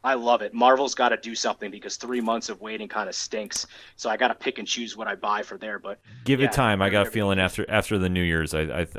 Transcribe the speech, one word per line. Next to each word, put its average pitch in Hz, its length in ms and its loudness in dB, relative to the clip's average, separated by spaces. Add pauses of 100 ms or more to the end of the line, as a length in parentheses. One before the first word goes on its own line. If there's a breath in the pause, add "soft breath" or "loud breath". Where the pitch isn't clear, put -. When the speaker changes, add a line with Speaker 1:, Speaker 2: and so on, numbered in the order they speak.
Speaker 1:
I 131 80 4
love 120 280 4
it. 104 120 -6
Marvel's 131 420 6
gotta 120 220 2
do 113 180 -10
something 107 340 -4
because 101 280 -12
three 123 240 -4
months 113 260 -2
of 98 140 -10
waiting 107 260 -8
kinda 101 240 -6
stinks. - 560 -6 (300 loud breath)
So 117 120 -4
I 110 60 0
gotta 117 200 2
pick - 220 -6
and 107 80 -10
choose 113 300 -6
what 107 140 -6
I 101 60 -4
buy 104 280 -2
for 101 140 -12
there. 104 220 -8
But 98 200 -10 (240 loud breath)
Speaker 2:
Give 131 160 2
Speaker 1:
yeah, 139 60 4
Speaker 2:
it 120 80 2
time. 107 280 4
I 98 80 4
got 101 100 4
a - 20 -
Speaker 1:
everything 98 120 0
Speaker 2:
feeling 98 260 2
Speaker 1:
just 92 200 0
Speaker 2:
after, - 100 -4
after 107 280 0
the 92 100 2
New 90 160 2
Year's. 82 300 0
I, 80 80 2
I, 80 260 -2 (120)